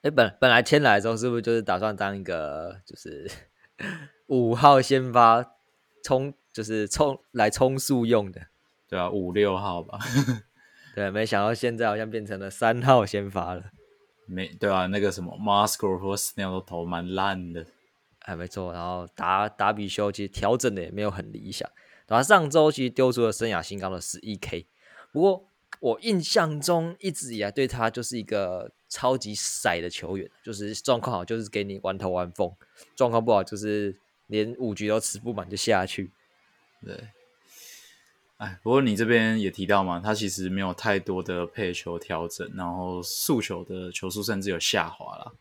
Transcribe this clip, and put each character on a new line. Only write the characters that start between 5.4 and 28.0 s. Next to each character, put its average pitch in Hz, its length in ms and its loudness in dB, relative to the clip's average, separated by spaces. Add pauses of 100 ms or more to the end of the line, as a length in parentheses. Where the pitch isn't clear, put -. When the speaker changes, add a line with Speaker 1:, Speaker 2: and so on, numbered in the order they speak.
Speaker 1:
冲， 139 320 -2 (180)
就 113 100 -6
是 107 240 -2
冲， 143 320 0 (140)
来 110 180 4
冲 135 280 2
速 123 280 2
用 107 240 4
的？ - 180 -16 (400)
Speaker 2:
对 95 100 -4
啊， 90 120 0
五、 92 220 -2
六 98 240 4
号 92 260 -4
吧。 - 160 -14 (500)
<laughs> - 460 -20
Speaker 1:
对， 101 160 -2
没 107 160 -2
想 104 180 2
到 113 100 2
现 117 220 -2
在 113 120 0
好 107 80 0
像 110 120 -6
变 110 160 -6
成 101 140 -8
了 98 100 -10
三 117 340 0
号 127 220 8
先 101 260 -4
发 90 240 -4
了。 90 100 -12 (600)
Speaker 2:
没， 92 220 -8
对 101 220 -2
啊， 92 160 2
那 98 140 -2
个 98 100 2
什 92 140 -8
么 87 140 -10
Musgrove 101 600 2
或 98 160 -4
Snell 95 380 -4
都 92 80 -4
投 85 240 -8
蛮 87 300 -6
烂 92 380 -2
的。 82 140 -10 (540)
Speaker 1:
哎， 90 160 -10
没 87 100 -8
错， 90 260 -8
然 85 100 -8
后 87 320 -6
打， 95 340 2
打 104 240 2
比 104 160 -4
修 101 240 -2
其 104 100 -8
实 98 60 -6
调 107 280 2
整 117 180 0
的 90 80 -6
也 82 80 -10
没 98 120 -6
有 104 80 0
很 85 220 -10
理 - 180 -14
想， - 180 -8 (380)
然 110 120 4
后 131 40 4
上 170 280 6
周 156 200 6
其 135 140 -4
实 123 60 -2
丢 131 200 4
出 120 140 2
了 110 80 2
生 113 160 -2
涯 87 140 -2
新 98 180 -10
高 95 100 -4
的 90 100 -8
十 - 200 -10
一 104 160 -8
K， - 300 -10 (460)
不 147 80 -2
过 190 280 2 (320)
我 120 200 0
印 202 220 0
象 156 380 0
中 170 400 0
一 190 100 -4
直 131 240 -10
以 104 80 -4
来 101 80 -2
对 135 160 0
他 117 240 0
就 123 120 -8